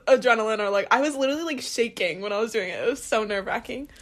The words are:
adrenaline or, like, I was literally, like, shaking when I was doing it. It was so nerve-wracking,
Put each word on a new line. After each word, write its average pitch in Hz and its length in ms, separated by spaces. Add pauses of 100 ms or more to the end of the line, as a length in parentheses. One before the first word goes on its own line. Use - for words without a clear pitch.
adrenaline 226 540
or, 202 80
like, 202 220
I 240 100
was 285 160
literally, 277 260
like, 302 200
shaking 185 580
when 202 140
I 208 40
was 226 140
doing 190 160
it. 131 160
It 202 60
was 277 120
so 220 220
nerve-wracking, 208 640 (120)